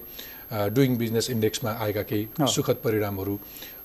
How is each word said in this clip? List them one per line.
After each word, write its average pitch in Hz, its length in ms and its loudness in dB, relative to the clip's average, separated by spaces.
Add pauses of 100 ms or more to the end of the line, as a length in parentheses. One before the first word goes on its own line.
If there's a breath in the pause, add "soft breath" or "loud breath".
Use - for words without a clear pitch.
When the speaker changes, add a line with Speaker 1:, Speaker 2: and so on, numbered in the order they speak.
(520 loud breath)
Speaker 1:
अ, 104 160 0
डुइङ 127 300 4
बिजनेस 113 320 0
इन्डेक्समा 110 420 0
आएका 107 300 -2
केही 107 260 -2 (120)
Speaker 2:
अँ। 139 80 4
Speaker 1:
सुखद 123 280 2
परिणामहरू, 101 600 0
अ, 101 40 -6 (460 loud breath)